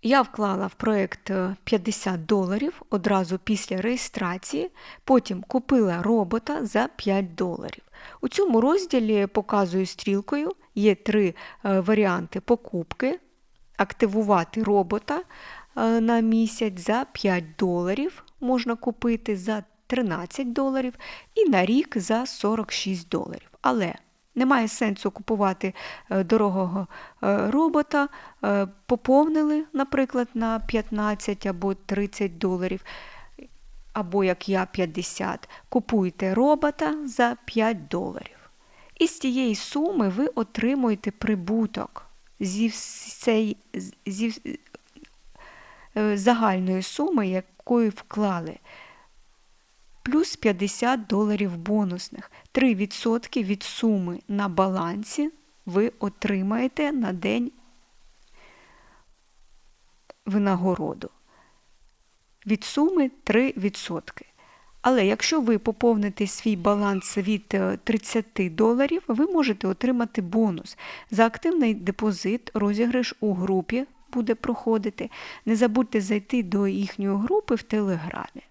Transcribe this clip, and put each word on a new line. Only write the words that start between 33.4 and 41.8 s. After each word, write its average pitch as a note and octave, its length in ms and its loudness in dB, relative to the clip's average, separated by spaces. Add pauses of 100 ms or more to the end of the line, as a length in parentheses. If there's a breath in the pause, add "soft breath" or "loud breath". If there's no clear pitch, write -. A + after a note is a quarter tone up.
або, F3+ 320 0
як F3+ 240 0
я, F#3 180 0
п'ятдесят. F3 840 -6 (200 loud breath)
Купуйте F#3+ 640 0
робота D4+ 760 0
за A#3+ 360 0
п'ять A3 440 -2
доларів. - 600 -8 (480 soft breath)
І E4 80 6
з - 120 -4
цієї B3+ 360 0
суми D4 540 0
ви G#3+ 180 2
отримуєте A3+ 840 0
прибуток G#3 960 -2 (340)